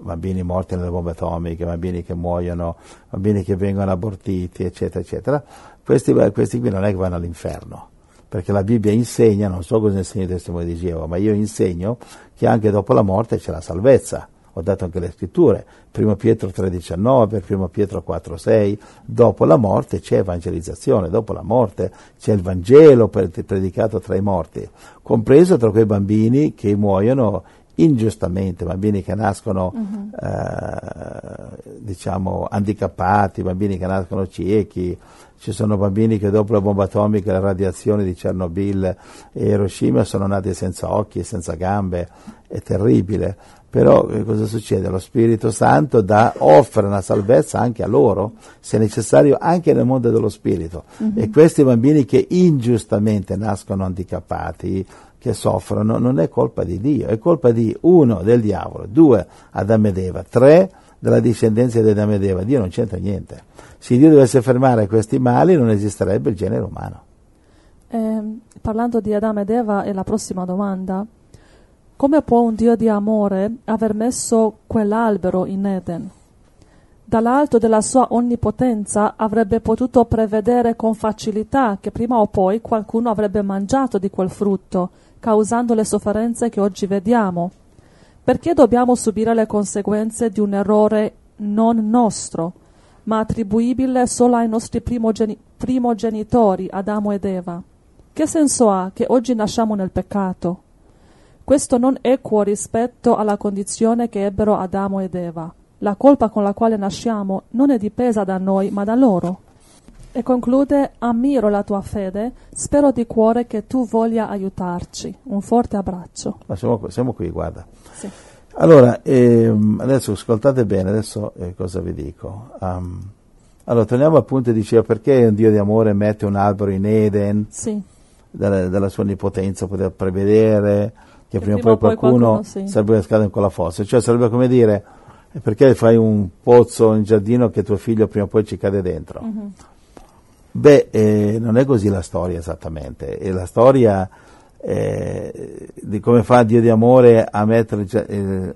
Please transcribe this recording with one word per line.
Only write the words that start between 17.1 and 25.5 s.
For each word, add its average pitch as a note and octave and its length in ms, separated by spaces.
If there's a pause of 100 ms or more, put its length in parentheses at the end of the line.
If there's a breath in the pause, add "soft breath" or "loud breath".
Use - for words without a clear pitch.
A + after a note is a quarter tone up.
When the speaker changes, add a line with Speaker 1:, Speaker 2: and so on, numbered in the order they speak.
Speaker 1:
primo F#2+ 280
Pietro F#2 340
quattro E2+ 340
sei, G#2 420 (240 soft breath)
dopo A2+ 440
la D#3 100
morte G#2 440
c'è - 180
evangelizzazione, F2 880
dopo G#2 240
la E2+ 100
morte G#2 480 (300 soft breath)
c'è - 140
il G2 80
Vangelo A2+ 640
pre-, F#2 220
predicato G2+ 680
tra G2 160
i F#2+ 60
morti, G2 480 (340 soft breath)
compreso C#3 540